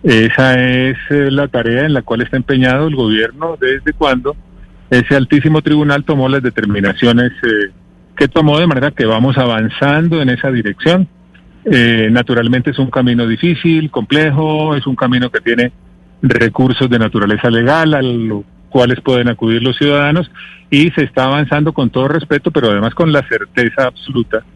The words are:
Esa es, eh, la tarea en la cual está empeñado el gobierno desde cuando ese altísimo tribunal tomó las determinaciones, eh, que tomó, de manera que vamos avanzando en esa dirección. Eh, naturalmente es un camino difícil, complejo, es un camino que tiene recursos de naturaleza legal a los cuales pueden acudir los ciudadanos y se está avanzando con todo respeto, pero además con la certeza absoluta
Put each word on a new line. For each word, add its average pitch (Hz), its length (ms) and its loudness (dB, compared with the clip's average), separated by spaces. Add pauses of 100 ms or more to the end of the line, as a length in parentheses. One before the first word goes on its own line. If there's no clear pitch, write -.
Esa 127 580 2
es, 127 360 0 (140)
eh, 143 200 0
la 139 180 -2
tarea 120 380 -2
en 151 80 0
la 123 80 0
cual 117 200 -4
está 123 140 -4
empeñado 131 520 0
el 147 80 -4
gobierno 120 640 -2
desde 135 320 -2
cuando 139 440 -2 (540)
ese 123 260 2
altísimo 147 460 2
tribunal 147 420 0
tomó 135 240 0
las 135 140 0
determinaciones, 117 920 0 (100)
eh, 107 300 -2 (420)
que 143 140 0
tomó, 151 320 2
de 175 60 2
manera 143 260 0
que 120 140 -2
vamos 120 320 2
avanzando 139 840 0
en 131 60 0
esa 123 220 -2
dirección. 127 580 0 (560)
Eh, 117 480 2
naturalmente 120 580 0
es 120 80 -6
un 131 120 -2
camino 120 360 0
difícil, 160 640 0
complejo, 156 880 0
es 127 100 -4
un 135 80 -2
camino 123 360 0
que 110 100 -4
tiene 120 320 0 (500)
recursos 123 680 2
de 120 100 2
naturaleza 107 520 0
legal 147 440 2
a 139 80 0
los 113 420 -4 (240)
cuales 123 320 2
pueden 123 280 0
acudir 113 340 0
los 127 140 -2
ciudadanos 147 540 0 (400)
y 147 200 4
se 151 120 -2
está 131 220 -2
avanzando 147 480 0
con 135 180 0
todo 131 180 -2
respeto, 156 420 -2
pero 127 200 0
además 104 240 0
con 165 160 0
la 139 160 0
certeza 117 600 -2
absoluta 120 580 -6 (100)